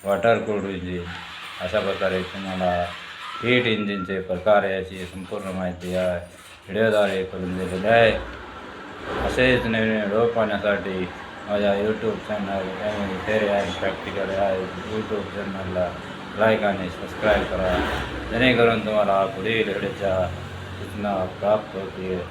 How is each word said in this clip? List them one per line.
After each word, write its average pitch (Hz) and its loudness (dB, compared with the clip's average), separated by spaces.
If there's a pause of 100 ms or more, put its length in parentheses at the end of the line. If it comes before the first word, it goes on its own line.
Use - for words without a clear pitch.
वॉटर 104 4
कूल्ड 104 -2
इंजिन, 90 -4 (580)
अशा 92 0
प्रकारे 95 0
तुम्हाला 92 -2 (720)
हीट 123 4
इंजिनचे 101 0
प्रकार 95 4
याची 95 -4
संपूर्ण 92 -8
माहिती 90 -4
या 92 2 (640)
व्हिडिओद्वारे 101 4
करून 92 -4
दिलेली 92 -2
आहे. 113 8 (1160)
असेच 127 4
नवीन 113 2
व्हिडिओ 107 4
पाहण्यासाठी 101 2 (420)
माझ्या 104 2
YouTube 107 0 (100)
चॅनल 98 -2 (180)
एम 101 -2
फेरे 107 2
and 98 0
प्रॅक्टिकल 95 -4
या 98 2 (440)
YouTube 107 -2 (120)
चॅनलला 92 -2 (480)
लाईक 107 4
आणि 95 0
सबस्क्राईब 101 0
करा, 92 0 (540)
जेणेकरून 117 4
तुम्हाला 101 4
पुढील 104 0
व्हिडिओच्या 95 0 (520)
सूचना 98 -2 (140)
प्राप्त 104 2
होतील. 95 -4 (120)